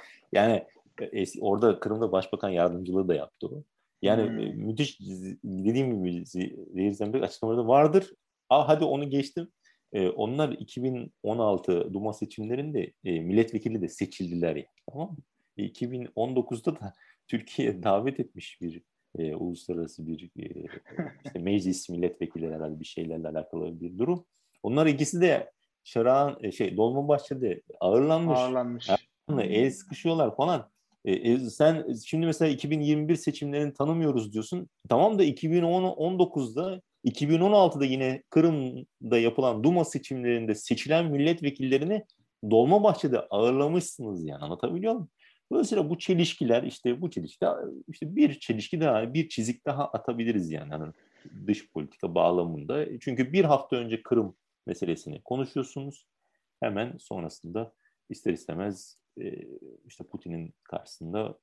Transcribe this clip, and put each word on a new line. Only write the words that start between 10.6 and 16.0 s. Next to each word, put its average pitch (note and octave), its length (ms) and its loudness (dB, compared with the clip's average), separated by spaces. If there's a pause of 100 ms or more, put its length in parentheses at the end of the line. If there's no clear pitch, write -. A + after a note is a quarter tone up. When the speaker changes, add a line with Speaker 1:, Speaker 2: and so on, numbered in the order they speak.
Speaker 1:
bin B2+ 300 -4 (100)
on A2 160 -2
altı F#2 560 2
Duma G#2 180 -4
seçimlerinde, A#2 800 -6 (120)
e, E2+ 160 -2
milletvekili G#2+ 600 0
de E2 60 -2
seçildiler E2+ 680 -4
yani, C#2+ 100 -10 (240)
tamam D#3+ 200 -10
mı? D#3+ 60 -14 (400)
E, G2+ 80 -6
iki A#2+ 280 -8
bin B2 220 -8